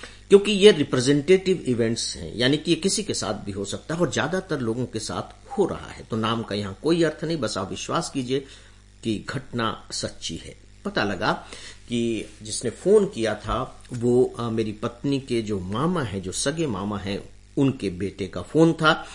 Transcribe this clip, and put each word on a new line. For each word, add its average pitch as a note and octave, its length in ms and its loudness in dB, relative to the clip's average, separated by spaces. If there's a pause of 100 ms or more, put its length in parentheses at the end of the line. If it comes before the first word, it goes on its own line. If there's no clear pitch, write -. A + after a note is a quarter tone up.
(300)
क्योंकि G3+ 220 10
ये G3+ 200 10
representative D3 960 4
events A#2 480 0
हैं, E2 200 -10
यानी B2 220 2
कि - 140 0
ये D#3 40 4
किसी F#3+ 280 0
के A#2 100 -4
साथ G2 200 -2
भी G2+ 180 -8
हो G2 140 -4
सकता A2 300 -6
है F3 60 2
और D3 100 2
ज्यादातर D#3 480 -2
लोगों A#2 260 -2
के A2+ 140 -6
साथ - 500 -8
हो G3 160 2
रहा - 220 -6
है। - 160 -14
तो - 120 -6
नाम A2+ 280 0
का G2+ 120 -6
यहाँ G2+ 280 -6
कोई E3 200 4
अर्थ D#3 200 -2
नहीं, D#3+ 140 -2
बस A2 200 -4
आप F#2+ 120 -4
विश्वास C3+ 440 -4
कीजिए C3+ 260 -2 (640)
कि G#2+ 260 -2
घटना A#2+ 600 -4
सच्ची - 440 -8
है। - 340 -16 (160)
पता G3+ 180 -2
लगा G#2 280 0 (580)
कि A#2 400 -2 (140)
जिसने A2 260 -6
फोन G3 360 4
किया A2 300 -2
था A#2 480 -6 (100)
वो, B2 460 4
अ, A#2 100 -2
मेरी A2 220 -2
पत्नी C3+ 480 -4
के A#2+ 220 -2
जो G#2 180 -2
मामा C3+ 440 -2
हैं, G2 180 -6
जो F2+ 100 -8
सगे D#3 360 -2
मामा G2+ 300 -4
हैं, F#2+ 320 -6 (280)
उनके C3 320 2
बेटे F#2 380 -6
का - 140 -8
फोन E3 320 4
था D#3+ 420 2